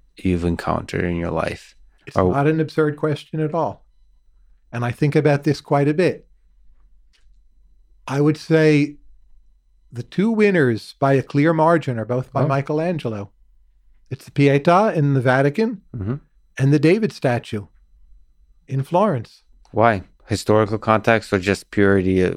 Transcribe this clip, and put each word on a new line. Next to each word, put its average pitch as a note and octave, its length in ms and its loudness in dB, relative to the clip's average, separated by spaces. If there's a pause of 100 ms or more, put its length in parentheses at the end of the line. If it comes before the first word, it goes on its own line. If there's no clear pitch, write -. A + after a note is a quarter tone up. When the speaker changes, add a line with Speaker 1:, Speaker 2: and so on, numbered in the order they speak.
(180)
Speaker 1:
you've F2 260 -2
encountered E2+ 640 -4
in F2 100 -4
your E2+ 160 -6
life? D#2+ 440 -8 (300)
Speaker 2:
It's - 120 -6
Speaker 1:
Or F#2 160 2
Speaker 2:
not C#3+ 140 0
an D#3+ 120 0
absurd D3+ 380 -2
question D3+ 420 -6
at D#3 140 -4
all. D3 320 -6 (880)
And A#2+ 100 -6
I A#2+ 80 -4
think D3 240 -2
about D3 300 2
this D3 160 -2
quite C#3+ 260 0
a D3+ 60 0
bit. D#3 340 -2 (1800)
I C#3 140 -2
would D3+ 160 2
say D3+ 600 2 (920)
the A#2+ 120 -12
two G#3 280 -2
winners F3+ 680 0
by C#3 140 2
a C3 100 2
clear D3 300 2
margin D#3 460 2
are A2 60 -6
both B2 280 -6
by C3+ 100 0
Speaker 1:
Oh. C#3 40 0
Speaker 2:
Michelangelo. C#3 840 -4 (800)
It's - 160 -12
the - 60 -20
Pietà D#3+ 640 2
in C#3+ 200 2
the C3+ 80 2
Vatican C#3+ 600 0 (140)
Speaker 1:
Mm-hmm. A2 200 -6 (420)
Speaker 2:
and C#3 160 2
the D3+ 60 4
David F3+ 340 2
statue A#2+ 540 -4 (1000)
in C3+ 160 -4
Florence. E3 600 -2 (280)
Speaker 1:
Why? G#2+ 320 2 (240)
Historical G#2+ 500 0
context A2 560 0
or G2+ 60 2
just F#2 320 -2
purity, F#2+ 520 2
uh, F2+ 140 0